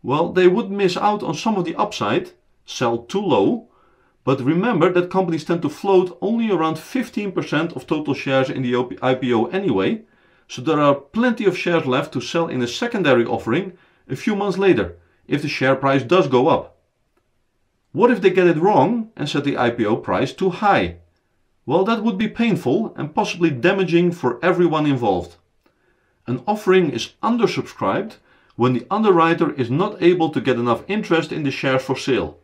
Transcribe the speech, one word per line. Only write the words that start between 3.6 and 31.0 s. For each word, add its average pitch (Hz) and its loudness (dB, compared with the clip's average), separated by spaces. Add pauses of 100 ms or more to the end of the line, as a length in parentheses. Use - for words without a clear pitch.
but 131 0
remember 175 2
that 175 0
companies 170 -2
tend 170 -2
to 147 -2
float 185 2
only 226 -2
around 165 0
fifteen 214 -6
percent 160 -4
of - -12
total 147 -4
shares 135 0
in 127 -4
the 123 -2
I 127 2
P 127 -2
O 113 2
anyway, 180 -2 (440)
so - -14
there 151 0
are 147 4
plenty 226 -2
of 175 2
shares 170 0
left 135 -2
to 131 -4
sell 165 -2
in 127 -4
a 120 -2
secondary 147 0
offering 127 -4 (320)
a 131 -6
few 208 -2
months 196 -2
later, 143 2 (300)
if 147 -2
the 151 -4
share 135 2
price 135 2
does 151 2
go 127 4
up. - -2 (1120)
What 240 4
if 208 0
they 190 6
get 180 4
it 160 4
wrong 196 2
and 147 -4
set 143 -2
the 139 -2
I 120 0
P 117 -2
O 107 0
price 101 -2
too 190 -2
high? 135 0 (680)
Well, 165 2
that 214 0
would 214 0
be 214 -2
painful 220 -2
and 147 -8
possibly 175 0
damaging 170 2
for - -4
everyone 170 2
involved. 113 -2 (920)
An 127 -4
offering 190 2
is - -8
undersubscribed 220 -2 (420)
when 127 2
the 120 -4
underwriter 170 2
is 120 -4
not 156 -2
able 165 4
to 139 -4
get 120 0
enough 120 -2
interest 180 -2